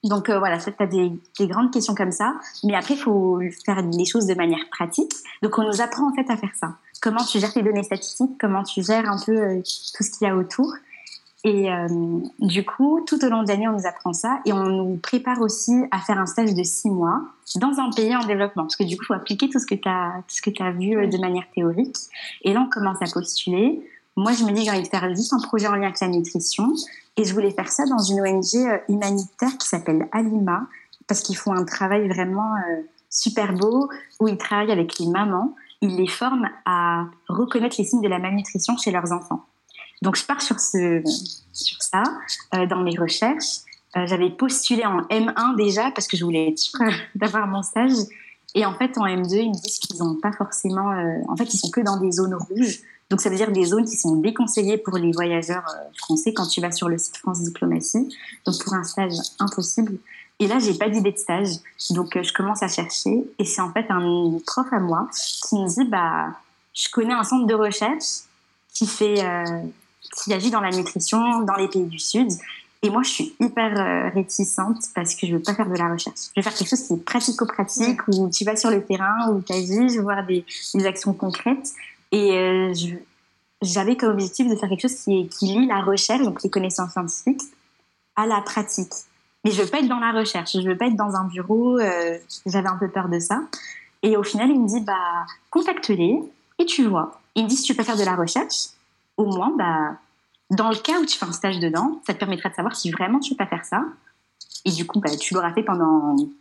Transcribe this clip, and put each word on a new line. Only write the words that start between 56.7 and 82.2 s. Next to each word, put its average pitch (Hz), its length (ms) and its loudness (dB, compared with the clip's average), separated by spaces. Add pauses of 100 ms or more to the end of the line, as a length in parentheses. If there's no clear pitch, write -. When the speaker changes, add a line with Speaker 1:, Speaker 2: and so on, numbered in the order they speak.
Speaker 1:
sur 175 180 -2
le 170 100 2
site - 180 -6
France 175 240 -4
Diplomatie. 170 720 -2 (300)
Donc, 180 180 0
pour 196 100 -4
un 180 100 0
stage, 180 300 -2 (260)
impossible. 196 580 0 (420)
Et 208 80 4
là, 233 120 4
j'ai 208 160 2
pas 214 140 0
d'idée 202 240 2
de - 40 -6
stage. 180 360 -2 (380)
Donc, 170 260 -2
euh, 180 40 0
je 170 120 -4
commence 202 280 -2
à 196 60 -2
chercher. 202 580 -2 (140)
Et 202 60 2
c'est - 160 -2
en 175 100 -2
fait 220 180 0
un 175 560 2
prof 254 260 -2
à 226 80 2
moi 180 300 0 (380)
qui - 80 0
me 196 120 0
dit, « 233 220 0
Bah, 165 460 0 (400)
je - 160 -2
connais 233 220 2
un 233 100 0
centre 247 240 2
de 220 60 4
recherche 214 720 0 (480)
qui - 120 0
fait, 208 380 2
euh, 170 380 -2 (600)
qui 202 100 0
agit 190 180 2
dans 220 100 2
la 185 100 2
nutrition 220 720 0
dans 196 140 0
les 196 140 0
pays 185 160 2
du 165 140 -10
Sud. » 240 280 2 (560)
Et 208 60 4
moi, 226 140 2
je 254 60 0
suis - 300 -4
hyper, 226 400 0
euh, 180 300 0
réticente 196 680 -2 (160)
parce 175 220 -2
que - 100 -4
je 170 80 0
veux 165 80 2
pas 202 140 -2
faire 202 140 -2
de 180 60 -2
la 170 180 0
recherche. - 260 -6 (160)
Je 202 60 2
veux - 20 0
faire 214 100 -2
quelque 190 160 -2
chose - 160 0
qui - 80 0
est 170 100 -4
pratico-pratique, 233 1040 0
Speaker 2:
Ouais. 196 120 4
Speaker 1:
où 190 100 2
tu 170 140 -2
vas 214 140 0
sur 233 120 2
le 202 140 2
terrain, 208 480 0
où 196 100 2
tu 185 120 -6
agis, 185 360 2
je 240 80 0
veux 208 60 0
voir 196 240 0
des, 180 180 0 (300)
des 196 100 4
actions 190 280 0
concrètes. 220 580 -2 (400)
Et, 202 260 4